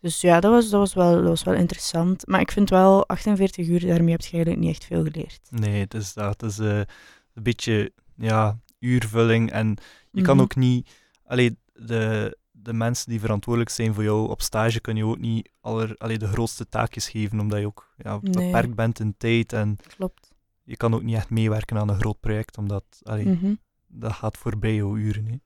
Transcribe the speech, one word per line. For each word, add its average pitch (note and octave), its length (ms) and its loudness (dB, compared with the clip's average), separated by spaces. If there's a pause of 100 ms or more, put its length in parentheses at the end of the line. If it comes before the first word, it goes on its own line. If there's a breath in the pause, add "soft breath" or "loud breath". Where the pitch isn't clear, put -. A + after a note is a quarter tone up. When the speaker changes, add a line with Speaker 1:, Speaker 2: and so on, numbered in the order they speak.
Speaker 1:
Dus E3+ 200 -4
ja, E3+ 200 6
dat G3+ 120 4
was, A#3 180 6
dat G3+ 100 4
was G3+ 140 0
wel, F3 200 6
dat F3 100 4
was E3+ 180 0
wel F#3 120 0
interessant. F3 720 0
Maar F#3+ 140 0
ik F#3 100 0
vind G3+ 200 2
wel F#3+ 380 6
achtenveertig F#3+ 600 -2
uur, F3 180 2
daarmee E3+ 260 4
heb E3 80 -2
je - 160 -12
eigenlijk E3+ 280 0
niet E3 100 0
echt - 100 -14
veel E3+ 200 -2
geleerd. D#3 360 -10 (100)
Speaker 2:
Nee, G#2 300 -2
het G2 140 -6
is G#2 200 -8
dat. G2+ 260 -6
Het A2+ 100 -4
is, G2 80 -8
eh, G#2 200 0 (560 soft breath)
een A2+ 80 -14
beetje, A2 500 0 (240)
ja, A2 420 0 (200)
uurvulling. A2+ 720 2
En G#2+ 260 0 (360 soft breath)
je F#3+ 100 0
kan E3+ 140 6
Speaker 1:
Mhm. C3 80 8
Speaker 2:
ook - 120 -2
niet, B2 340 2 (340 soft breath)
allee, B2 340 2 (140)
de, A2 640 -4 (120)
de A2+ 220 -12
mensen A#2 380 -2
die A2+ 100 -4
verantwoordelijk A2 520 -2
zijn A2+ 220 -2
voor G#2 80 -2
jou G#2+ 280 0
op - 120 -6
stage, A2 380 0
kun A2 160 -4
je A2 80 -2
ook A2+ 140 -2
niet A2+ 320 -4 (100)
aller-, A2+ 360 -4
allee, A2+ 220 -6
de G#2+ 100 -4
grootste A2+ 400 -4
taakjes A2+ 400 -4
geven, G#2+ 320 -4
omdat G#2 200 -2
je G#2 60 -4
ook, - 300 -14
ja, G#2 260 -8
Speaker 1:
Nee. F#3+ 100 -2 (140)
Speaker 2:
beperkt A#2 280 0
bent A2+ 260 -2
in G#2+ 160 -2
tijd. A#2 360 0
En G#2+ 240 -2 (200)
Speaker 1:
Klopt. - 340 -8 (320)
Speaker 2:
je B2 140 -14
kan A2+ 180 0
ook A2+ 80 -2
niet A2+ 140 -2
echt G#2+ 140 -4
meewerken A2 480 -2
aan G#2 100 0
een G2+ 120 0
groot G#2 200 -2
project, G#2+ 380 -4
omdat, G2+ 260 -6 (180)
allee, G#2+ 240 -4
Speaker 1:
Mhm. F#3+ 280 0 (320)
Speaker 2:
dat A2+ 260 -8
gaat - 240 -6
voorbij G#2+ 380 -2
jouw G#2 220 -2
uren, G#2+ 300 -4
hè. A#2 200 -6